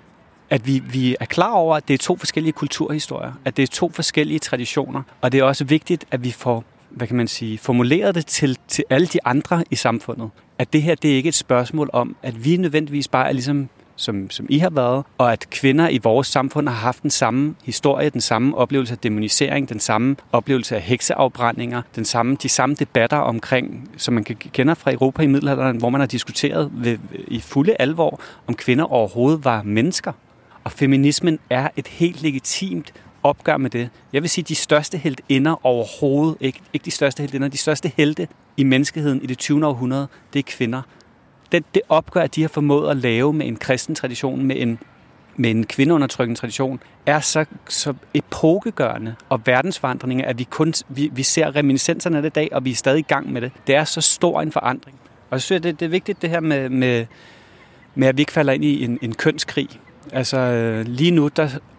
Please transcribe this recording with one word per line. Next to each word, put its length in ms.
at 180
vi, 120
vi 400
er 60
klar 260
over, 240
at 120
det 60
er 40
to 200
forskellige 360
kulturhistorier, 800
at 120
det 60
er 40
to 260
forskellige 460
traditioner, 600
og 100
det 80
er 40
også 200
vigtigt, 480
at 120
vi 80
får, 320
hvad 180
kan 100
man 100
sige, 300
formuleret 580
det 100
til, 320
til 220
alle 180
de 180
andre 460
i 40
samfundet, 540
at 160
det 80
her, 140
det 160
er 40
ikke 140
et 60
spørgsmål 580
om, 300
at 220
vi 120
nødvendigvis 500
bare 200
er 40
ligesom, 380
som, 340
som 200
I 80
har 120
været, 340
og 160
at 160
kvinder 400
i 80
vores 300
samfund 400
har 80
haft 260
den 80
samme 540
historie, 460
den 120
samme 360
oplevelse 360
af 40
dæmonisering, 720
den 100
samme 360
oplevelse 440
af 60
hekseafbrændinger, 1000
den 100
samme, 360
de 80
samme 260
debatter 420
omkring, 800
som 160
man 100
k-, 280
kender 220
fra 180
Europa 320
i 40
middelalderen, 500
hvor 120
man 120
har 60
diskuteret 640
ved, 240
i 120
fulde 400
alvor, 400
om 80
kvinder 300
overhovedet 600
var 180
mennesker. 480
Og 80
feminismen 680
er 180
et 100
helt 340
legitimt 720
opgør 340
med 120
det. 200
Jeg 80
vil 80
sige, 140
de 120
største 420
heltinder 680
overhovedet, 720
ikke, 200
ikke 120
de 60
største 300
heltinder, 260
de 100
største 400
helte 300
i 60
menneskeheden 580
i 40
det 120
tyvende 300
århundrede, 400
det 60
er 80
kvinder. 340
Den, 220
det 160
opgør, 380
de 140
har 60
formået 440
at 60
lave 360
med 140
en 80
kristen 400
tradition, 500
med 140
en, 200
med 160
en 140
kvindeundertrykkende 720
tradition, 400
er 140
så, 260
så 240
epokegørende 1040
og 160
verdensforandrende, 800
at 160
vi 40
kun, 300
vi, 240
vi 100
ser 320
reminiscenserne 640
af 60
det 60
i 40
dag, 180
og 140
vi 60
er 40
stadig 240
i 80
gang 240
med 100
det. 100
Det 80
er 80
så 180
stor 400
en 100
forandring. 480
Og 120
så 40
synes 100
jeg, 80
det, 160
det 60
er 40
vigtigt, 320
det 80
her 100
med, 300
med, 360
med, 120
at 100
vi 40
ikke 100
falder 220
ind 120
i 180
en, 180
en 140
kønskrig. 540
Altså, 240
øh, 500
lige 240
nu, 160
der 220